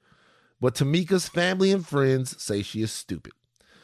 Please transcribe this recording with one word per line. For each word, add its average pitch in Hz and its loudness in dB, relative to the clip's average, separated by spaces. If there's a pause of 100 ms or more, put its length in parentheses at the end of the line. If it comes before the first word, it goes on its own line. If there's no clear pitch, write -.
(600)
But 123 2
Tamika's 170 2
family 185 2
and 190 0
friends 131 0
say 104 -2
she 107 -6
is 110 -2
stupid. - -12 (500)